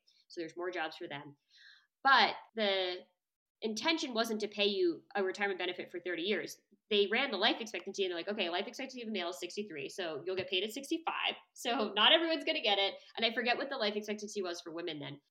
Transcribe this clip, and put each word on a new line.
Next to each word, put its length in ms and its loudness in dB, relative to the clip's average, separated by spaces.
So 140 -12
there's 160 -10
more 140 -4
jobs 260 -4
for 100 -10
them. 300 -10
But 320 8
the 380 2
intention 520 0
wasn't 280 0
to 80 -2
pay 180 2
you 360 2
a 80 2
retirement 380 0
benefit 320 -6
for 80 -8
thirty 220 -4
years. 340 -2
They 200 4
ran 200 2
the 80 -2
life 200 4
expectancy 460 -4
and 60 0
they're 80 -4
like, 100 -6
"Okay, 220 -2
life 160 0
expectancy 340 -10
of 80 -8
a 40 -4
male 180 -2
is 80 -8
sixty-three, 500 -6
so 380 -4
you'll 100 -2
get 140 -4
paid 120 2
at 100 -4
sixty-five." 640 -2
So 400 0
not 180 8
everyone's 320 4
gonna 160 0
get 180 4
it. 160 2
And 80 2
I 80 2
forget 240 2
what 140 -2
the 80 -4
life 180 0
expectancy 460 -4
was 180 -4
for 120 -12
women 260 -6
then. 200 -8